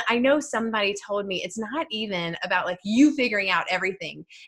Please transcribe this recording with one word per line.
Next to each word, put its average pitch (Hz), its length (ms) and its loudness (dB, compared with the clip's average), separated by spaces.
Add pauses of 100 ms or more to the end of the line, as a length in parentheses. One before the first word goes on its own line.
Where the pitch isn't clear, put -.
I 226 100 2
know 269 220 4
somebody 220 560 -2 (100)
told 202 200 -2
me 190 180 -4
it's 185 140 -8
not 240 340 -6
even 190 500 -4
about, 185 240 0
like, 180 200 -4
you 254 320 6
figuring 214 320 0
out 170 200 2
everything. 175 560 -4 (220)